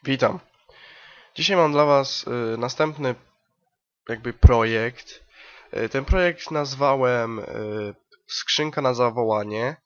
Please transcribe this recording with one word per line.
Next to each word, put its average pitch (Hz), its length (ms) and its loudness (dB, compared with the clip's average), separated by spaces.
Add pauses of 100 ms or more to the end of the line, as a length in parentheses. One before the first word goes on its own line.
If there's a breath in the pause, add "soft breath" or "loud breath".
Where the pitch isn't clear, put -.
Witam. 127 340 0 (920 loud breath)
Dzisiaj 160 220 0
mam 160 160 4
dla 147 120 4
was, 139 420 0 (280)
y, 113 40 -8
następny 143 560 -4 (920)
jakby 117 240 -8
projekt. 117 920 2 (520 loud breath)
Y, 113 120 -2
ten 135 160 -4
projekt 175 460 0
nazwałem, 135 880 0
y, 107 560 -8 (320)
Skrzynka - 560 -4
na 127 120 2
zawołanie. 113 920 -2